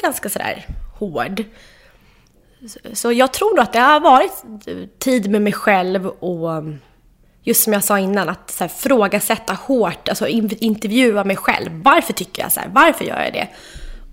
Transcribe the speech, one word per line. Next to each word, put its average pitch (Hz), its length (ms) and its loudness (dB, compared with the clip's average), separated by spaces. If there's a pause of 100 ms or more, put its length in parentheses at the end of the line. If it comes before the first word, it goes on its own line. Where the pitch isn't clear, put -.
ganska 277 260 -4
sådär - 380 -6 (320)
hård. 190 460 -4 (1200)
Så, - 100 -20 (140)
så 233 200 -2
jag 254 200 2
tror 415 240 0
nog - 40 6
att 240 120 2
det 226 60 2
har 294 220 6
varit, 311 440 4 (220)
eh, 175 80 -8 (240)
tid 240 320 0
med 214 120 2
mig 208 100 2
själv 190 540 0
och, 165 440 -6
um, 156 280 -8 (640)
just 226 200 0
som 220 100 0
jag 202 120 0
sa 202 140 2
innan, 190 300 -2
att - 220 -10
så - 140 -6
här, 165 40 -4
frågasätta 208 840 0
hårt, 202 560 -2
alltså 202 200 -2
in-, 214 320 -2
intervjua 214 640 2
mig 196 120 0
själv. - 360 -2
Varför 233 400 0
tycker - 300 -8
jag - 100 -4
så - 80 -2
här? - 120 -10
Varför 285 320 4
gör - 200 -4
jag 64 80 -4
det? - 160 -6 (640)